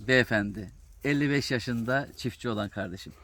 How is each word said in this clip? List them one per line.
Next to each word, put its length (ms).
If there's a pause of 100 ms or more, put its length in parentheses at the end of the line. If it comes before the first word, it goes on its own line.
beyefendi, 640 (320)
elli 260
beş 220
yaşında 560 (100)
çiftçi 320
olan 200
kardeşim. 440 (100)